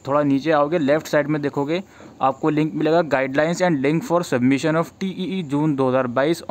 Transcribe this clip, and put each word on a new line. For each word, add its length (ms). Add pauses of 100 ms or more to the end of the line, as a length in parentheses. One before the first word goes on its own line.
थोड़ा 160
नीचे 280
आओगे, 260
लेफ्ट 300
साइड 200
में 140
देखोगे, 420 (380)
आपको 280
लिंक 240
मिलेगा, 280
"Guidelines 600
and 240
link 260
for 220
submission 500
of 160
टीईई 440
जून 320
दो 140
हज़ार 180
बाईस 440